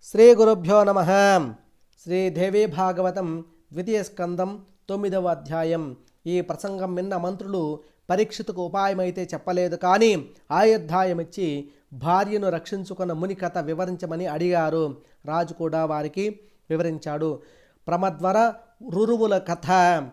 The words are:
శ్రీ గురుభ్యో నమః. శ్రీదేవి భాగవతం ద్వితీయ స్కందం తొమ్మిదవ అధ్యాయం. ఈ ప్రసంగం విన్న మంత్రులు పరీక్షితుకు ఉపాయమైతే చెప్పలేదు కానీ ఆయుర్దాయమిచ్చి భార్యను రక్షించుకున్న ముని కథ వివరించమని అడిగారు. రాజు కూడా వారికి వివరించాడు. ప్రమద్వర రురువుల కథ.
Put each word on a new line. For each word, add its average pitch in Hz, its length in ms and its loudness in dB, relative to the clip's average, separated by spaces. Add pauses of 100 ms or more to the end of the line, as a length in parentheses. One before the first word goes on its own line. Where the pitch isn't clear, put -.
(120)
శ్రీ 233 240 10
గురుభ్యో 208 480 6
నమః. 196 260 2 (920)
శ్రీదేవి 185 600 0
భాగవతం 180 800 -4 (300)
ద్వితీయ 190 300 -4
స్కందం 185 580 -6 (280)
తొమ్మిదవ 190 380 -2
అధ్యాయం. 160 680 -4 (320)
ఈ 180 140 -2
ప్రసంగం 185 540 -6
విన్న 185 220 -6
మంత్రులు 180 640 -6 (300)
పరీక్షితుకు 196 560 -4
ఉపాయమైతే 185 680 -2
చెప్పలేదు 180 420 -2
కానీ 185 500 4 (260)
ఆయుర్దాయమిచ్చి 170 1160 0 (240)
భార్యను 190 560 0
రక్షించుకున్న 180 640 -6
ముని 180 220 -4
కథ 180 220 -6
వివరించమని 170 680 -6
అడిగారు. 160 680 0 (280)
రాజు 160 280 -4
కూడా 160 320 -2
వారికి 156 540 -4 (300)
వివరించాడు. 156 680 -4 (480)
ప్రమద్వర 185 680 0 (360)
రురువుల 214 480 2
కథ. 175 640 2 (120)